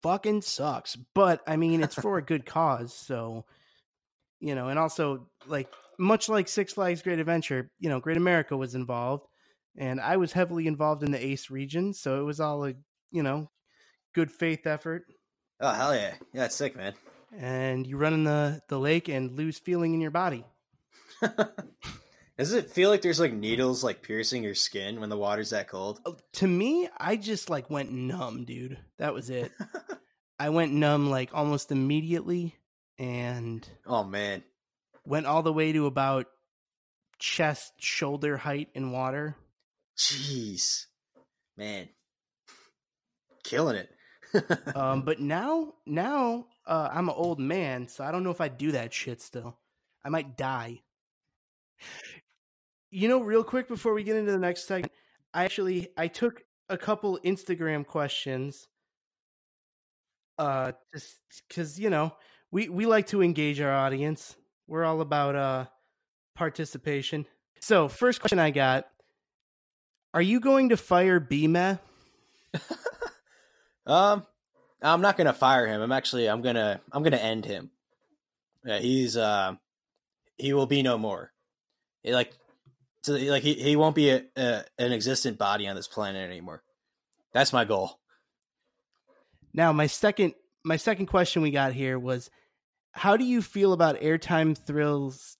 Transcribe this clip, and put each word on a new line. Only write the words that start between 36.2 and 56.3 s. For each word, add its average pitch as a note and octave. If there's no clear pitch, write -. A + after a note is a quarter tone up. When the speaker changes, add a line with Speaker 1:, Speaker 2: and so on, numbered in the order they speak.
Speaker 1:
chest, -
shoulder C#3+
height D3
in C3
water. C3+
Speaker 2:
Jeez. C3
Man. G2+
Killing C#3
it. F2+
<laughs> -
Speaker 1:
Um, C3+
but D#3
now, C4+
now, A#3
uh, D#3
I'm E3+
an B2+
old E3+
man, C3+
so -
I C#3
don't F3+
know F3+
if F3
I'd C#3
do D3
that A#2
shit -
still. A#2+
I C#3
might C#3+
die. A#2+
You G3
know, B3+
real A3
quick B3
before A3+
we G#3
get A3
into G#3
the G3
next F3
segment, F#3
I F3
actually, F#3
I E3
took A#3